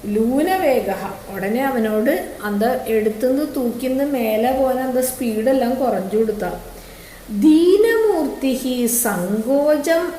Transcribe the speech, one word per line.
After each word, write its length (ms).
ലൂനവേഗ, 840
ഉടനെ 300
അവനോട് 800
അന്ത 200
എടുത്തുനിന്ന് 600
തൂക്കിന്ന് 480
മേലെ 480
പോകാൻ 280
അന്ത 180
സ്പീഡെല്ലാം 760
കുറഞ്ഞു 440
കൊടുത്ത. 320
ദീനമൂർത്തിഹി 1600
സങ്കോചം 1300